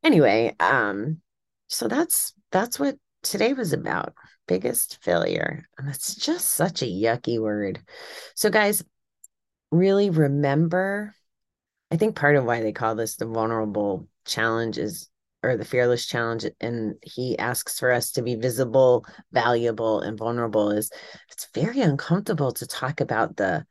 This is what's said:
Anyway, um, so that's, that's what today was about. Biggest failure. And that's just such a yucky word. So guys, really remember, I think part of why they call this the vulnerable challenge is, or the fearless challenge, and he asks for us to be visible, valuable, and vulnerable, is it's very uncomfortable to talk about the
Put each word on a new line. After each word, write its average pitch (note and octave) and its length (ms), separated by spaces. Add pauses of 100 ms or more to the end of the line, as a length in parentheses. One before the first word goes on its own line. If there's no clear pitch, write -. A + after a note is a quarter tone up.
Anyway, B2 560
um, A2 600 (460)
so - 200
that's, D4 460 (180)
that's A3 280
what C#4 180 (260)
today A3 300
was G#3 200
about. - 400 (340)
Biggest - 540
failure. - 640 (140)
And C3+ 100
that's - 260
just - 380
such - 320
a - 20
yucky A2+ 560
word. G#2 400 (540)
So G#3 160
guys, G#3+ 320 (880)
really G3 400
remember, E3 1040 (760)
I E3 80
think G#3+ 180
part D3 200
of C3 100
why A#2 160
they G#2+ 120
call A2+ 200
this A2+ 220
the A2+ 100
vulnerable G#2+ 800 (180)
challenge A2+ 520
is, G#2+ 320 (320)
or B2 160
the G2 80
fearless B2 400
challenge, A#2 400 (160)
and A2+ 400
he - 380
asks - 400
for B2+ 120
us A#2 200
to C3 100
be A#2+ 140
visible, B2 680 (260)
valuable, A#2 680
and A2 160
vulnerable, A2 520
is G#2+ 220 (400)
it's - 240
very A#3 260
uncomfortable D#3 680
to - 160
talk - 340
about - 340
the F#2 360